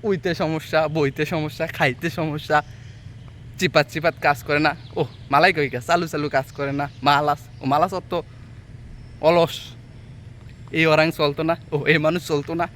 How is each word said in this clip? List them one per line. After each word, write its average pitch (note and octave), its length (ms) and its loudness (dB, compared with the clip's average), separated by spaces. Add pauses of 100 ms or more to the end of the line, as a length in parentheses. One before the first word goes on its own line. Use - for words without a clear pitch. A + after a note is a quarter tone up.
উইতে F#3 320 0
সমস্যা, D#3 520 0
বইতে D3+ 380 0
সমস্যা, D#3 420 -4
খাইতে D#3 420 0
সমস্যা, D3+ 540 0 (960)
চিপাত D#3+ 300 2
চিপাত D#3+ 320 0
কাজ D3 220 2
করে D3 160 2
না। D3+ 160 2 (200)
ও, D#3+ 100 0 (260)
মালাই E3 220 6
কই D3 160 0
গা? B2 100 -4
চালু E3 280 0
চালু D3 220 -4
কাজ C3+ 220 0
করে C#3 200 -4
না। C#3+ 180 -4 (140)
মালাস, C#3+ 360 4 (220)
ও C#3 40 -8
মালাস D#3 280 2
অত F3 280 -4 (1000)
অলস। E3 380 4 (1120)
এই D#3+ 140 2
ওরাং D#3 260 6
চলতো D3 320 -2
না, E3 120 0 (160)
ও D3 140 -2
এই D#3+ 120 6
মানুষ D#3 300 0
চলতো D3+ 260 -2
না। E3+ 220 -2